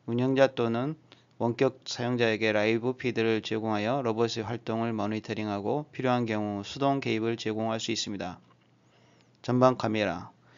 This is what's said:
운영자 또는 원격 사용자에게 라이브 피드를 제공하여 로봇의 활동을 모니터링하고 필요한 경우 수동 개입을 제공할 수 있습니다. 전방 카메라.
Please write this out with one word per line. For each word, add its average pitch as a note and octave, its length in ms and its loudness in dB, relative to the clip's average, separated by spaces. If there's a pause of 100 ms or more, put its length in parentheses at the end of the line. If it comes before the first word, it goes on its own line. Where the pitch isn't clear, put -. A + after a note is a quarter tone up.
운영자 C3 480 4
또는 A#2+ 400 0 (420)
원격 A#2+ 480 0
사용자에게 A2+ 680 0
라이브 A2 420 2
피드를 A2+ 480 0
제공하여 A2 600 -2
로봇의 A2+ 420 0
활동을 A2+ 480 -4
모니터링하고 G#2+ 1000 -2
필요한 B2 320 0
경우 G#2 400 -2
수동 C#3 360 0
개입을 A2+ 360 0
제공할 A2 440 -2
수 - 120 -4
있습니다. F#2 460 -6 (1040)
전방 B2+ 340 4
카메라. G#2+ 540 -2 (280)